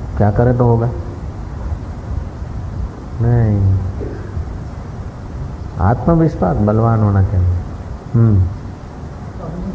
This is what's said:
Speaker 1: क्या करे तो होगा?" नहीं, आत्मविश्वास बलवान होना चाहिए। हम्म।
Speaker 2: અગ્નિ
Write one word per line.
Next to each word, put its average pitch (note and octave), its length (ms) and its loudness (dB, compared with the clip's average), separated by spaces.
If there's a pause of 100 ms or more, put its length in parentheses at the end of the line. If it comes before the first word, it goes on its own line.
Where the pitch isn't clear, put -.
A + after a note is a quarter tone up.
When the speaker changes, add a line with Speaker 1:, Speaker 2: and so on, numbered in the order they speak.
(160)
Speaker 1:
क्या G#2 140 4
करे A#2+ 220 4
तो B2 120 4
होगा?" A#2 240 4 (2250)
नहीं, G#2 560 4 (2000)
आत्मविश्वास D#3+ 760 4
बलवान A2 440 4
होना G2+ 220 4
चाहिए। F#2 240 2 (680)
हम्म। A2 280 6 (960)
Speaker 2:
અગ્નિ F3+ 340 -6